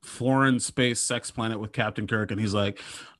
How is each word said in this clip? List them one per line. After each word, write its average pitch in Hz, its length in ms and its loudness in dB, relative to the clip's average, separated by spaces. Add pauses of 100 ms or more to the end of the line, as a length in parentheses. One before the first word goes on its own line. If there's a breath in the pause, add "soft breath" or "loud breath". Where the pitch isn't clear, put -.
foreign 131 560 2
space 123 420 0
sex - 300 -2
planet 113 280 -2
with 104 140 -6
Captain 107 340 0
Kirk, 107 240 0
and 104 80 -2
he's 107 140 0
like, 101 280 0 (380 loud breath)